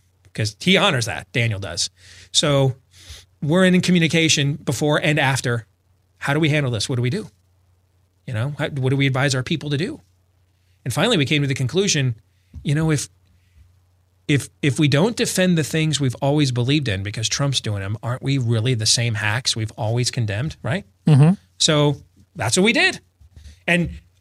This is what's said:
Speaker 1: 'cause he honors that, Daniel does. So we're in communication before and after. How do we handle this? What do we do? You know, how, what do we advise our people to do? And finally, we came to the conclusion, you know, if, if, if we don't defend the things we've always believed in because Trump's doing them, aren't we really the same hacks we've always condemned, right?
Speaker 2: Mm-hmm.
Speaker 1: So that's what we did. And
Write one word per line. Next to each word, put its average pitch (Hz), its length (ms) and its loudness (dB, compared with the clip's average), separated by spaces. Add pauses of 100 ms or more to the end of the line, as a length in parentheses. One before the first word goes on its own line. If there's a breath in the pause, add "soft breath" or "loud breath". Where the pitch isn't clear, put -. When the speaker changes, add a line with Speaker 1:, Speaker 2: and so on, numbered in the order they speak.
(320)
Speaker 1:
'cause 107 280 -6
he 185 160 4
honors 160 300 2
that, - 260 -8
Daniel 117 280 -2
does. 85 300 -6 (420 loud breath)
So 139 440 2 (680 loud breath)
we're 170 220 2
in 180 160 4
communication 165 720 2
before 151 480 0
and 151 160 0
after. 131 480 0 (520)
How 139 160 -2
do 156 60 0
we 156 100 2
handle 147 200 0
this? 107 180 -4
What 135 80 -4
do 120 60 -2
we 123 80 0
do? 202 200 -8 (960)
You 127 80 -8
know, 127 240 -4
how, 143 100 -4
what 131 220 -2
do 139 60 0
we 139 100 2
advise 135 280 0
our 127 80 -2
people 147 280 -4
to 143 80 -2
do? 240 220 -6 (840)
And 123 100 -6
finally, 208 220 2
we 151 80 2
came 147 180 0
to 139 60 -2
the 139 60 -2
conclusion, 143 600 -2 (480)
you 139 120 -2
know, 160 160 0
if, 147 180 -2 (1200)
if, 143 200 0 (140)
if 139 160 0
we 151 80 4
don't 156 300 2
defend 185 420 0
the 151 60 0
things 156 340 -2
we've 131 180 -2
always 143 360 0
believed 123 360 0
in 98 140 -2
because 107 260 -6
Trump's 139 320 -2
doing 104 200 -4
them, 101 220 -6
aren't 123 200 -6
we 139 160 -2
really 117 360 0
the 107 120 -2
same 117 280 0
hacks 107 420 -2
we've 113 160 -6
always 120 380 -2
condemned, 113 520 -4
right? 180 220 -6 (220)
Speaker 2:
Mm-hmm. 156 280 8 (240)
Speaker 1:
So 147 380 2 (400)
that's 110 200 -2
what 190 80 4
we 233 100 4
did. 349 260 0 (640 soft breath)
And 175 240 2 (300)